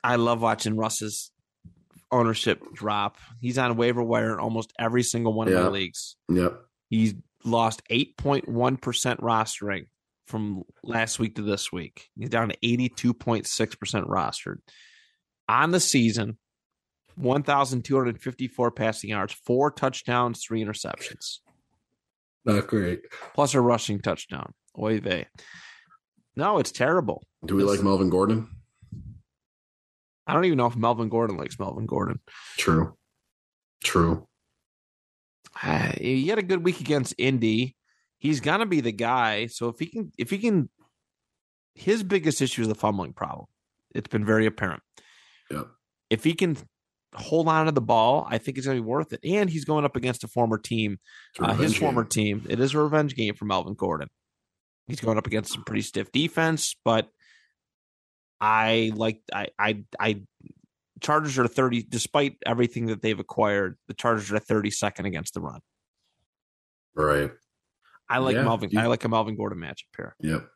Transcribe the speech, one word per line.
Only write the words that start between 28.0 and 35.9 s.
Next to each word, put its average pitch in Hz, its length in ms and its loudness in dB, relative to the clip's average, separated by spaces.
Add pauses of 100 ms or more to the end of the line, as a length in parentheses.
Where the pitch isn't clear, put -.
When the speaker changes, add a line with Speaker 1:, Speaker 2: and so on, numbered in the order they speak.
Speaker 2:
Gordon? 104 380 2 (1800)
Speaker 1:
I - 80 0
don't 170 100 4
even 160 140 4
know 120 80 4
if 120 100 0
Melvin 117 320 0
Gordon 113 300 0
likes - 200 -8
Melvin 101 280 -6
Gordon. - 340 -4 (380)
Speaker 2:
True. - 360 2 (880)
True. 82 440 2 (1400)
Speaker 1:
Uh, - 360 0